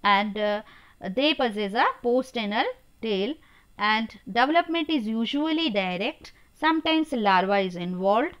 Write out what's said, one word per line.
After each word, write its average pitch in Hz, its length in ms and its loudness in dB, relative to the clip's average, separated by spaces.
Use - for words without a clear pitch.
and, 202 340 2
uh, 208 240 0
they 277 240 2
possess 208 400 -2
a 262 120 2
post-anal 240 640 0
tail, 220 340 -2
and 220 400 -2
development 320 600 2
is 269 160 0
usually 285 640 -2
direct. 196 640 -4
Sometimes 320 580 0
larva 202 460 4
is 185 180 -2
involved 190 640 0